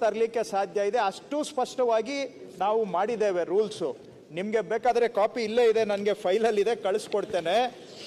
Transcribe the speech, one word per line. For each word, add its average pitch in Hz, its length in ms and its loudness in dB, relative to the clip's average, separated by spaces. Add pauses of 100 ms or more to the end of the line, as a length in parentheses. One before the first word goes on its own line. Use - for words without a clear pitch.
ತರಲಿಕ್ಕೆ 226 420 0
ಸಾಧ್ಯ 196 440 -2
ಇದೆ, 208 100 0
ಅಷ್ಟು 233 460 -2
ಸ್ಪಷ್ಟವಾಗಿ 254 1040 -2 (100)
ನಾವು 214 260 2
ಮಾಡಿದ್ದೇವೆ 196 580 0
ರೂಲ್ಸು. 175 540 -2 (340)
ನಿಮ್ಗೆ 208 300 -2
ಬೇಕಾದ್ರೆ 233 460 2
ಕಾಪಿ 226 360 0
ಇಲ್ಲೇ 226 260 4
ಇದೆ, 220 160 4
ನನಗೆ 208 280 0
ಫೈಲಲ್ಲಿ 208 480 2
ಇದೆ, 226 140 2
ಕಳಿಸ್ಕೊಡ್ತೇನೆ. 208 1040 -2 (300)